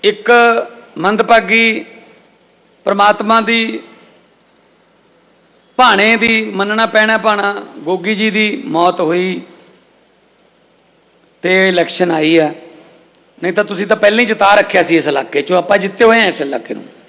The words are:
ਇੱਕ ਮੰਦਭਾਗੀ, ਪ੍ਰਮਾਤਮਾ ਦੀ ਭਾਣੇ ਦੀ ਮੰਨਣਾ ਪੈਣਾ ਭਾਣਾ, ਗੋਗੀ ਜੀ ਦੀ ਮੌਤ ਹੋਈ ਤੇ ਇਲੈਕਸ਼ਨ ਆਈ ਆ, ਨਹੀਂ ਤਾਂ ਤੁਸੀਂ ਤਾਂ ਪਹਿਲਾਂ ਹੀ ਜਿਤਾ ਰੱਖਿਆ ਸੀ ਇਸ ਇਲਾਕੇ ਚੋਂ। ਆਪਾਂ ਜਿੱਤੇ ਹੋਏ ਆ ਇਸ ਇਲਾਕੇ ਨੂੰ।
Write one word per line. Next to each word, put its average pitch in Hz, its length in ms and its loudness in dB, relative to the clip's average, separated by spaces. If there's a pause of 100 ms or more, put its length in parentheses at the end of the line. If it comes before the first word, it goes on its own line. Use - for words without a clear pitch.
ਇੱਕ 208 280 0 (640)
ਮੰਦਭਾਗੀ, 220 880 0 (960)
ਪ੍ਰਮਾਤਮਾ 208 580 0
ਦੀ 226 380 -2 (2000)
ਭਾਣੇ 220 420 4
ਦੀ 220 280 0
ਮੰਨਣਾ 208 400 -2
ਪੈਣਾ 220 320 2
ਭਾਣਾ, 202 360 0 (240)
ਗੋਗੀ 180 380 -4
ਜੀ 214 160 -2
ਦੀ 214 340 -2
ਮੌਤ 180 360 0
ਹੋਈ 180 400 -2 (2000)
ਤੇ 190 260 2
ਇਲੈਕਸ਼ਨ 175 440 0
ਆਈ 160 260 2
ਆ, 156 160 2 (920)
ਨਹੀਂ 180 100 -4
ਤਾਂ 202 100 0
ਤੁਸੀਂ 202 240 -6
ਤਾਂ 208 100 0
ਪਹਿਲਾਂ 208 220 2
ਹੀ 247 60 2
ਜਿਤਾ 208 300 2
ਰੱਖਿਆ 196 280 2
ਸੀ 165 120 0
ਇਸ 147 120 0
ਇਲਾਕੇ 143 340 -4
ਚੋਂ। 180 160 -2
ਆਪਾਂ 190 200 0
ਜਿੱਤੇ 190 280 0
ਹੋਏ 226 140 4
ਆ 220 60 2
ਇਸ - 160 -4
ਇਲਾਕੇ 139 320 -8
ਨੂੰ। - 120 -14 (240)